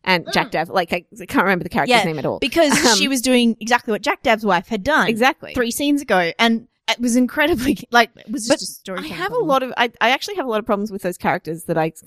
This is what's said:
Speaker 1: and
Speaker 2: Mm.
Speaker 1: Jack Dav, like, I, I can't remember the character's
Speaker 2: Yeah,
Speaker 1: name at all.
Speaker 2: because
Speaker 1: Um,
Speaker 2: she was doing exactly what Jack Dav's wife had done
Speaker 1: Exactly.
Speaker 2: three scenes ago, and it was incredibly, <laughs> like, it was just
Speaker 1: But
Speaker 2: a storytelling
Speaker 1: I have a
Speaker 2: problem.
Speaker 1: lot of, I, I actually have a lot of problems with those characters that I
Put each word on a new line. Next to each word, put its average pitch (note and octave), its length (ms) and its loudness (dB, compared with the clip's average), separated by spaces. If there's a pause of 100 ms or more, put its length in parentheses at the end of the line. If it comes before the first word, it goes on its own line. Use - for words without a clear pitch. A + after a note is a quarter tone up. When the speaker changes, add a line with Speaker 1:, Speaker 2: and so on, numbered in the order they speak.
Speaker 1:
and F3+ 220 2
Speaker 2:
Mm. F#4 80 -10
Speaker 1:
Jack F#3+ 180 0
Dav, E3 180 -2
like, F3+ 240 -2
I, F3+ 100 -4 (180)
I - 40 -14
can't A#3+ 180 0
remember F3+ 200 2
the F3 60 -10
character's A#3 280 0
Speaker 2:
Yeah, G#3 80 2
Speaker 1:
name D#3 140 -4
at C3 60 -6
all. A#2 140 -2
Speaker 2:
because C#4+ 320 2 (140)
Speaker 1:
Um, A#3 120 6
Speaker 2:
she C#4+ 100 0
was C4+ 140 0
doing A#3+ 380 2
exactly A#3+ 320 0
what G#3 100 -2
Jack C#4+ 220 -2
Dav's A3+ 220 2
wife F3+ 240 0
had G#3 140 -6
done C#4 260 2
Speaker 1:
Exactly. A3+ 440 0
Speaker 2:
three A#3 180 -2
scenes C#4+ 300 0
ago, F3+ 380 0
and A3+ 280 2 (200)
it A3+ 120 -2
was A#3+ 160 0
incredibly, C4 680 0
<laughs> - 80 -16
like, A#3+ 240 4
it - 160 -16
was A3+ 160 -8
just - 20 -8
Speaker 1:
But D4 120 2
Speaker 2:
a F#3 40 -10
storytelling C#4+ 460 -12
Speaker 1:
I - 40 -12
have F4+ 120 -6
a - 80 -4
Speaker 2:
problem. A4+ 120 0
Speaker 1:
lot C4+ 160 2
of, B3 140 -10
I, B3 140 0 (100)
I A3 100 4
actually E4+ 260 -4
have C4+ 100 -4
a - 20 -6
lot G#3+ 100 0
of A3 60 -8
problems G#3 260 -2
with G3 120 -10
those F3+ 160 -4
characters E3 460 -4
that E3 120 -2
I D#3+ 140 0 (160)